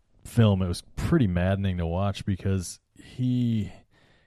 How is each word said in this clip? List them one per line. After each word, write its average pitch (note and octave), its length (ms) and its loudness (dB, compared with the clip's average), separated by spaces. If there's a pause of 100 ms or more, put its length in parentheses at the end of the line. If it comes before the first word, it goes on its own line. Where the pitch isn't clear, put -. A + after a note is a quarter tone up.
(240)
film, G2+ 380 4
it F#2 60 -2
was F2 140 -6 (120)
pretty D3+ 320 2
maddening F#2 520 0
to E2+ 80 -2
watch F#2+ 400 -4
because F#2+ 540 -4 (220)
he, A#2+ 680 -2 (540)